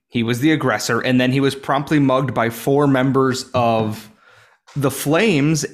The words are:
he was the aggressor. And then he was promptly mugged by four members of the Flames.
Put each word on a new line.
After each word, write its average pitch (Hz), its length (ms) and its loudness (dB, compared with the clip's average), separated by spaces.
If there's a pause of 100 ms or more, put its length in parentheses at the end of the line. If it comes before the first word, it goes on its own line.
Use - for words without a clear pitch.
he 117 140 -2
was 117 180 -2
the 156 120 2
aggressor. 120 480 -2
And 127 200 0
then 127 120 0
he 139 80 0
was 135 140 0
promptly 147 440 -2
mugged 131 360 0
by 117 160 0
four 143 360 0
members 131 640 0
of 110 580 -2 (680)
the 139 140 0
Flames. 156 840 0